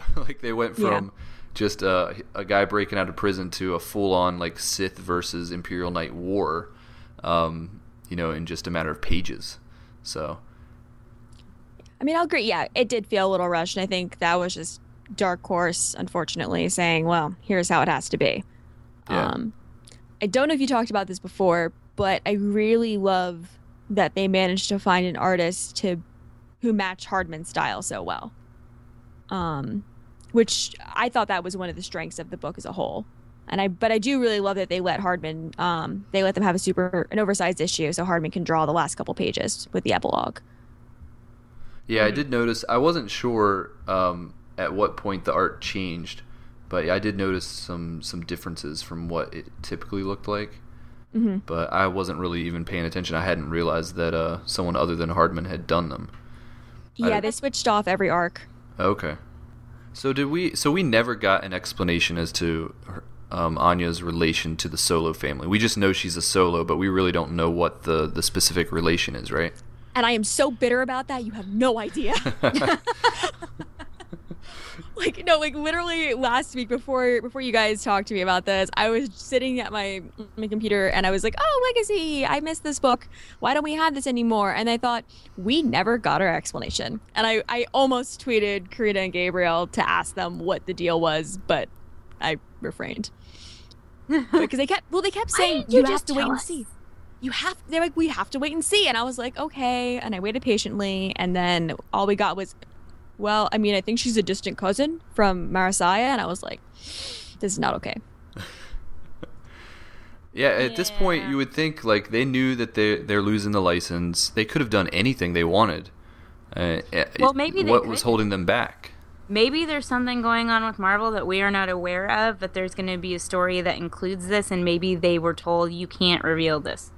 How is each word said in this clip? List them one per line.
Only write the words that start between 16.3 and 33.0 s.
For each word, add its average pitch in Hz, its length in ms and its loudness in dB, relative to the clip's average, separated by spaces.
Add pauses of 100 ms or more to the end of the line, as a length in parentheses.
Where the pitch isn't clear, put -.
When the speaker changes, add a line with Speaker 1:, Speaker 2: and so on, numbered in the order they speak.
Speaker 2:
saying, 170 360 2
"Well, 170 360 2
here's 180 280 0
how 165 120 4
it 127 60 4
has 151 220 0
to - 80 -2
be." - 260 2 (680)
Speaker 1:
Yeah. - 180 2
Speaker 2:
Um, - 260 -4 (680)
I - 60 0
don't 254 200 4
know 320 60 2
if 285 80 2
you 269 60 2
talked 240 220 2
about 196 180 0
this 185 120 -8
before, 170 520 2 (240)
but 190 300 2
I 202 80 2
really 214 640 2
love 180 600 0 (320)
that 190 260 2
they 190 120 2
managed 190 420 2
to 202 100 0
find 180 260 4
an 180 100 -2
artist 180 640 0
to, 175 240 -2 (600)
who 233 120 2
matched 185 320 -2
Hardman's 170 440 -2
style 135 320 0
so - 220 -6
well. 87 300 -6 (960)
Um, 170 540 -4 (480)
which - 420 2 (200)
I 233 160 0
thought 226 200 0
that 180 140 0
was 185 120 -6
one 180 140 -6
of 165 60 -8
the 185 80 -10
strengths 160 360 -8
of 170 100 -10
the 170 80 -8
book 147 200 -8
as - 80 -12
a - 80 -8
whole. - 320 -4 (420)